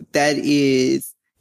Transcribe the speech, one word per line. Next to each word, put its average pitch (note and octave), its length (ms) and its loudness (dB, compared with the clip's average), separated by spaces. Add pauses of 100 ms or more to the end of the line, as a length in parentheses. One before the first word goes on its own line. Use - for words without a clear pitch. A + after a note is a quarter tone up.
(120)
That D3 260 0
is, C3+ 760 0 (260)